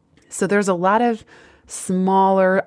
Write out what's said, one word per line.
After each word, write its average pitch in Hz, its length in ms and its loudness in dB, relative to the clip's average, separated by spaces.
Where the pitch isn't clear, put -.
So - 160 -6
there's 202 220 0
a 190 80 0
lot 190 260 0
of 233 240 -2
smaller, 190 1000 0